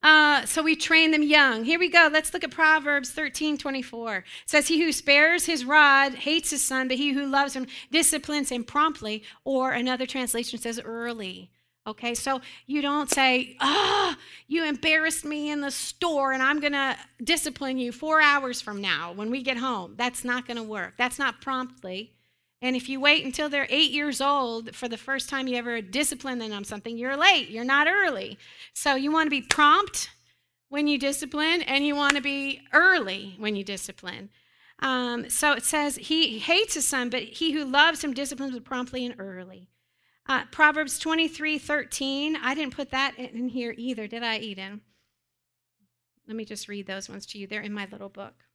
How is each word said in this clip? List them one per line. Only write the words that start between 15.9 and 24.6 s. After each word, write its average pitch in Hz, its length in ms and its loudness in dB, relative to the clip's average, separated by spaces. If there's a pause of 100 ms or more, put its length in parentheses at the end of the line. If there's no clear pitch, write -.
and 262 100 0
I'm 285 180 4
gonna 277 360 0 (280)
discipline 269 560 -2
you 240 120 -4
four 311 300 2
hours 277 400 2
from 208 200 -8
now 170 320 -2
when 214 180 -6
we 269 100 -4
get 247 160 -4
home." 233 400 -4
That's 247 260 -4
not 247 240 -4
gonna 233 160 -8
work. 214 340 -8
That's 247 200 0
not 269 240 -2
promptly. 247 720 -8 (480)
And 254 140 -2
if 254 120 -4
you 269 120 -6
wait 294 260 4
until 294 240 -4
they're 277 220 -2
eight 294 180 4
years 294 320 -2
old 240 540 -2